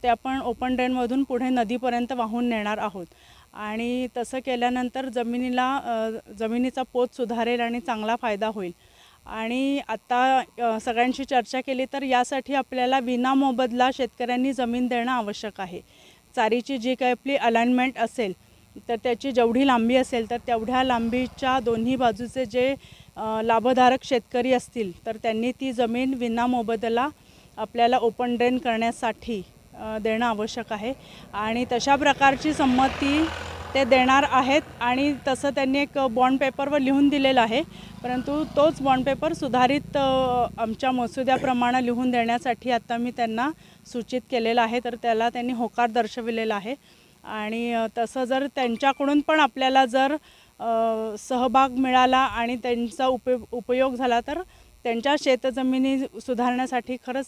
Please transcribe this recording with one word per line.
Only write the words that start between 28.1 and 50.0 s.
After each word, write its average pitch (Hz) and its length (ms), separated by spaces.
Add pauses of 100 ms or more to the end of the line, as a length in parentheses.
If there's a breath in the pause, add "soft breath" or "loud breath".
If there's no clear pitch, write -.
ड्रेन 247 220
करण्यासाठी, 233 840 (320)
अ, 220 240
देणं 220 280
आवश्यक 220 460
आहे. 220 200 (400 loud breath)
आणि 220 400
तशा 262 240
प्रकारची 277 560
संमती 277 720 (500)
ते 269 100
देणार 262 460
आहेत 262 320 (180)
आणि 262 340 (140)
तसं 269 220
त्यांनी 269 280
एक 285 200
बॉन्ड 254 420
पेपरवर 277 380
लिहून 277 300
दिलेलं 269 320
आहे, 226 220 (400 loud breath)
परंतु 254 420
तोच 294 380
बॉन्ड 262 240
पेपर 277 260
सुधारित, 254 640
अ, 262 500 (120)
आमच्या 226 320
मसुद्याप्रमाणे 254 960
लिहून 240 240
देण्यासाठी 240 600
आता 233 260
मी 240 140
त्यांना 233 400 (360 loud breath)
सूचित 247 340 (100)
केलेलं 233 320
आहे, 226 220
तर 233 100
त्याला 233 340
त्यांनी 240 240
होकार 240 380
दर्शविलेला 220 640
आहे. 202 180 (500 soft breath)
आणि, 220 480
अ, 226 140 (120)
तसं 240 260
जर 262 300
त्यांच्याकडून 269 640
पण 311 200
आपल्याला 269 460
जर, 262 260 (460 soft breath)